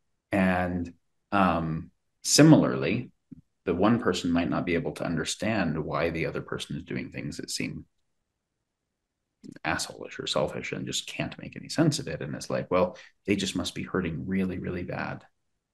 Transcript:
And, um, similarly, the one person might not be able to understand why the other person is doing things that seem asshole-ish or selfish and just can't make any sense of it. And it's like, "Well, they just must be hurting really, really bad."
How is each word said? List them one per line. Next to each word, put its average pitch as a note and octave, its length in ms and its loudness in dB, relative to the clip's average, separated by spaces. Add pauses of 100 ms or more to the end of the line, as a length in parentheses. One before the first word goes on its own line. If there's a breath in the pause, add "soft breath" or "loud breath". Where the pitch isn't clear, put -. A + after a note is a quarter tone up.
(320)
And, F2+ 640 2 (380)
um, E2 580 2 (340)
similarly, G#2+ 840 6 (540)
the F2+ 100 0
one G#2+ 260 4
person F2 320 0
might E2+ 160 2
not D#2+ 180 -2
be F2 80 0
able D2+ 180 -2
to - 120 -6
understand D#2+ 800 -2
why D#2+ 260 -2
the D#2+ 160 -4
other C#2+ 160 -6
person - 340 -8
is - 80 -10
doing - 260 -8
things - 260 -8
that - 140 -10
seem - 340 -8 (1800)
asshole-ish - 540 -6
or - 80 -8
selfish - 460 -2
and - 140 -6
just - 200 -6
can't - 320 -8
make - 180 -14
any - 120 -14
sense D#3+ 300 2
of - 100 -8
it. - 140 -6
And D2 120 -6
it's - 160 -10
like, B1 200 -2
"Well, F2+ 260 2 (300 loud breath)
they G2 100 4
just G2 200 -4
must - 180 -4
be F#2+ 80 -6
hurting E2+ 440 -4
really, F#2 320 -2
really F#2 240 -6
bad." - 420 -8 (500)